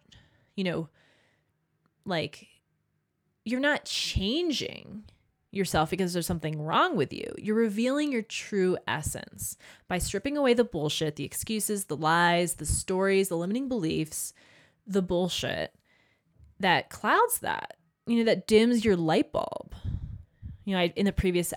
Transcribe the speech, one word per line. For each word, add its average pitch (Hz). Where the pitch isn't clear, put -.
you 190
know, 165
like, 160
you're 247
not 285
changing, 226
yourself 170
because 180
there's 175
something 156
wrong 247
with 147
you. 50
You're 214
revealing 247
your 233
true 185
essence -
by 180
stripping 277
away 262
the 233
bullshit, 151
the 143
excuses, 208
the 147
lies, 170
the 151
stories, 190
the 170
limiting 214
beliefs, 160
the 190
bullshit 175
that 175
clouds 381
that, -
you 233
know, 233
that 214
dims 226
your 202
light 170
bulb. -
You 196
know, 185
I, 175
in 196
the 196
previous 175